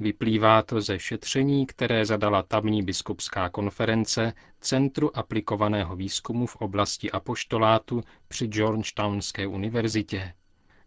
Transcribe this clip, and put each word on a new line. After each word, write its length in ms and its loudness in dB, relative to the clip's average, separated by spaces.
Vyplývá 640 4
to 180 -2
ze 180 -2
šetření, 680 0
které 400 0
zadala 360 2
tamní 400 0
biskupská 640 -4
konference 840 -2
Centru 580 0
aplikovaného 800 -2
výzkumu 500 -4
v 100 -12
oblasti 540 -2
apoštolátu 920 0
při 180 -4
Georgetownské 1000 -2
univerzitě. 840 -4